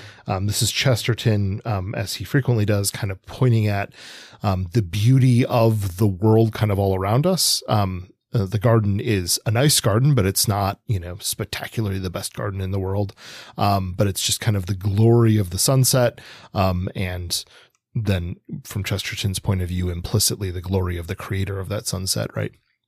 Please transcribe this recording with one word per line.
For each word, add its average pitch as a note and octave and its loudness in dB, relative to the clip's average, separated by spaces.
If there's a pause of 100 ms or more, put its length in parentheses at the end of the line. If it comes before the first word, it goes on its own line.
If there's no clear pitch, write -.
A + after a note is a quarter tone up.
(260)
um, G2 -2
this G#2+ -2
is G#2 2
Chesterton, G#2+ 0
um, G2 -2
as - -6
he - -10
frequently A#2+ 2
does, G2+ 0
kind G2 -6
of F#2 -12
pointing A2+ 2
at, G2+ -2 (480)
um, F#2 0
the B2 2
beauty A#2+ 4
of G#2+ 2
the G#2+ 4
world A2 4
kind G#2 0
of G2 0
all G2 2
around G#2 2
us. - 0
Um, F#2+ -2 (240)
uh, A2 2
the F#2+ -2
garden G#2+ 2
is F#2+ 0
a A2+ 0
nice C3 2
garden, B2 4
but G2 4
it's F#2+ 0
not, G2+ 0
you G2+ 0
know, F2 -10
spectacularly - -6
the F#2+ -4
best G2 -8
garden G2+ -6
in F#2+ -4
the G2 -2
world. G2 -2 (440)
Um, G2 0
but G#2 2
it's F#2+ -4
just - -2
kind A2 0
of F2+ -4
the G2+ -2
glory A2 4
of G2 0
the F#2+ -4
sunset, C3 2 (320)
um, F#2 0
and F2+ -6 (540)
then F#2+ 0 (300)
from - -6
Chesterton's - -4
point F#2+ 0
of F2+ -4
view, F2+ -2
implicitly F#2 -2
the F2 -8
glory F2+ -2
of E2+ -8
the F#2+ -6
creator G2 -4
of F#2 -10
that G2+ -6
sunset, G2 -4
right? - -6 (360)